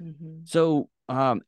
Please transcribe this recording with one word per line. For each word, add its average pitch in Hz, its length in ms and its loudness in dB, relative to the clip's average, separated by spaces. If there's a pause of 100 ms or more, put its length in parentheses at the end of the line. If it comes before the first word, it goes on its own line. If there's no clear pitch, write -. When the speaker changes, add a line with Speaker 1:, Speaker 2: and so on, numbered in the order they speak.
Speaker 1:
Mm-hmm. 160 440 -16
Speaker 2:
So, 165 440 2 (200)
um, 127 400 0